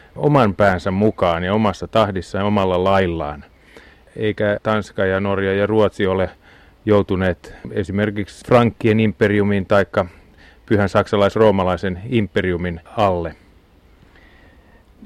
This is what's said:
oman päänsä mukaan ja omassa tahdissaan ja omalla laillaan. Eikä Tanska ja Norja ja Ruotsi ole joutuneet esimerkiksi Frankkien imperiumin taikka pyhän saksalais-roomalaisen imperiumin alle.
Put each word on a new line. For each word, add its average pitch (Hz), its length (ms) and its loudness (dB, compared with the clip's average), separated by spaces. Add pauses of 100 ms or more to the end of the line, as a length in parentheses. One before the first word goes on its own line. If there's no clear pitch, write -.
(160)
oman 131 380 2
päänsä 98 360 2
mukaan 92 540 0
ja 95 100 0
omassa 107 340 -2
tahdissaan 98 540 -2
ja 101 40 0
omalla 95 380 0
laillaan. 82 600 0 (720)
Eikä 104 460 -2
Tanska 107 440 -2
ja 95 140 0
Norja 98 340 -2
ja 101 120 0
Ruotsi 104 400 0
ole 92 240 -2 (560)
joutuneet 95 680 0 (160)
esimerkiksi 104 760 -6
Frankkien 117 540 2
imperiumin 104 640 0
taikka 98 400 0 (600)
pyhän 101 220 0
saksalais-roomalaisen 98 1200 2
imperiumin 90 720 -2 (160)
alle. 90 380 0 (1700)